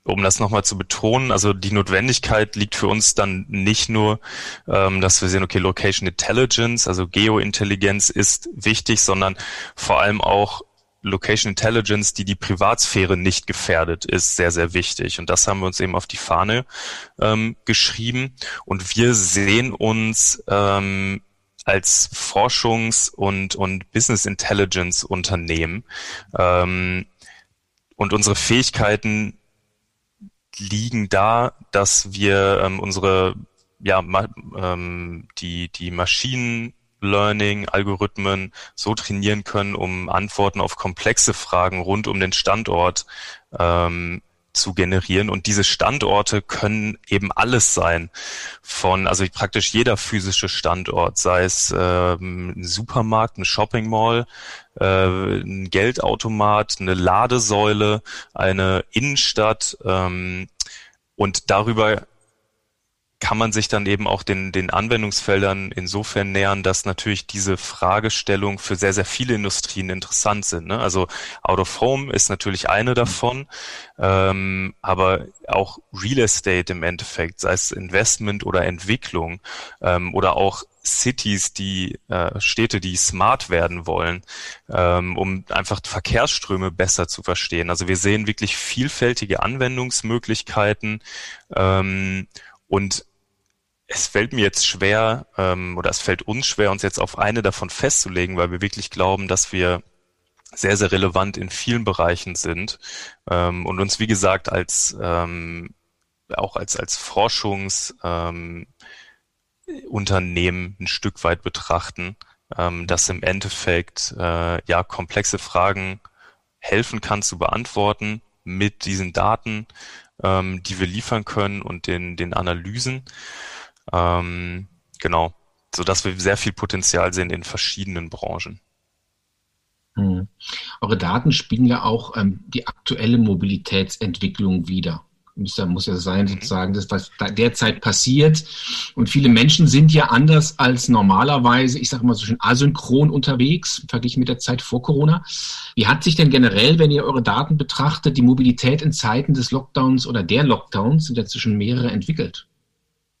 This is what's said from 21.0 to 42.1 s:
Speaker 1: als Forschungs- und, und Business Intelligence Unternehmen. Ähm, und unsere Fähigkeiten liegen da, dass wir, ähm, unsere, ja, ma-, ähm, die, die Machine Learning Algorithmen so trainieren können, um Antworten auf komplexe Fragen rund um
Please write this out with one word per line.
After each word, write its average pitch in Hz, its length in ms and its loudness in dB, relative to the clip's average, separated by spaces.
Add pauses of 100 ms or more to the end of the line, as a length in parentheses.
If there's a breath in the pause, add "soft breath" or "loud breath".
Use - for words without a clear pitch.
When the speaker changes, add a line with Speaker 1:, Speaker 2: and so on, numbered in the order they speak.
Speaker 1:
als - 480 2
Forschungs- 113 960 0
und, 98 460 -2
und 95 380 -4
Business 110 340 2
Intelligence 95 800 0
Unternehmen. 85 800 -2 (520 loud breath)
Ähm, 90 680 2 (880 soft breath)
und 98 180 0
unsere 104 220 2
Fähigkeiten 107 1040 0 (1200)
liegen 104 500 -2
da, 113 460 2 (180)
dass 98 400 2
wir, 98 500 4
ähm, 95 160 0
unsere, 95 560 2 (460)
ja, 95 220 2
ma-, 95 260 0 (280)
ähm, 87 720 -6 (120)
die, 87 300 -8
die 87 220 -10
Machine 117 840 -2 (260)
Learning 101 680 2
Algorithmen 98 840 -2 (220 loud breath)
so 107 200 -2
trainieren 101 500 -2
können, 101 300 -4
um 92 340 -4
Antworten 98 520 0
auf 95 160 -2
komplexe - 580 0
Fragen 92 460 0
rund 98 260 -2
um 98 140 -2